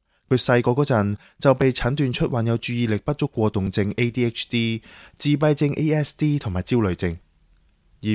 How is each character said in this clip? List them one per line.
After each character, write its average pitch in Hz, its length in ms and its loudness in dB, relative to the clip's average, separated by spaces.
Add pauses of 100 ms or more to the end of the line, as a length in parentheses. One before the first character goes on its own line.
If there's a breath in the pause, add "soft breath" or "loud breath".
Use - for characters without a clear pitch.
(280)
佢 131 80 4
細 123 260 2
個 123 80 2
嗰 139 140 0
陣 104 320 0 (240 soft breath)
就 139 140 4
被 131 180 2
診 127 240 -2
斷 135 160 0
出 160 180 -2
患 117 160 -2
有 117 100 0
注 123 160 -6
意 120 140 0
力 107 120 0
不 - 160 -4
足 147 120 -2
過 107 240 0
動 98 180 -2
症 101 280 -2
A 120 160 -2
D 123 140 0
H - 220 -4
D、 113 320 0 (380 loud breath)
自 147 120 -2
閉 147 240 2
症 143 180 0
A 151 220 0
S 151 220 -2
D 147 220 0
同 101 140 -4
埋 92 100 -2
焦 127 160 0
慮 98 160 2
症。 85 240 -4 (840)
而 104 120 -4